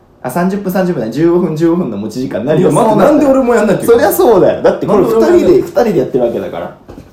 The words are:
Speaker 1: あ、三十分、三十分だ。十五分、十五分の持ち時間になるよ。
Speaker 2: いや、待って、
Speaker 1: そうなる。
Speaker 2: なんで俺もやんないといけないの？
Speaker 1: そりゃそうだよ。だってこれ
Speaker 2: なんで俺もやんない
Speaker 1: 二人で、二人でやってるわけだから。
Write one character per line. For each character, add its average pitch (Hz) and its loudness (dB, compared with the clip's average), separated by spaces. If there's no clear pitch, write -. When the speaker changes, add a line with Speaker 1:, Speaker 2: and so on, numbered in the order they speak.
Speaker 1:
あ、 123 -8
三 175 -2
十 196 -4
分、 196 -6
三 185 -2
十 175 -4
分 139 -4
だ。 110 -6
十 156 0
五 175 2
分、 160 -4
十 165 0
五 170 0
分 151 -4
の 101 -8
持 104 -8
ち 123 -10
時 131 -6
間 107 -6
に 117 -6
な 151 0
る 180 2
よ。 - 2
Speaker 2:
い 147 0
や、 - 2
待 220 0
っ - 0
て、 - 2
Speaker 1:
そ - 4
う - -
な - -
る。 294 4
Speaker 2:
な 302 4
ん 269 2
で 294 2
俺 269 2
も 233 0
や 208 2
ん 220 0
な 196 0
い - 0
と - -8
い - -2
け 233 6
な 262 2
い 302 2
の？ 403 0
Speaker 1:
そ 359 0
り 240 4
ゃ - -
そ 190 4
う - 4
だ 131 2
よ。 - -6
だ - 2
っ - -12
て - -4
こ 180 0
れ - 4
Speaker 2:
な - 2
ん 226 -2
で 226 0
俺 226 2
も - 2
や - 4
ん - 2
な - 0
い - 2
Speaker 1:
二 - -
人 - -
で、 370 2
二 - -10
人 - 0
で 208 0
や 131 0
っ 127 -6
て 127 -4
る 123 0
わ 113 -2
け 107 -6
だ 90 -8
か 82 -10
ら。 - -12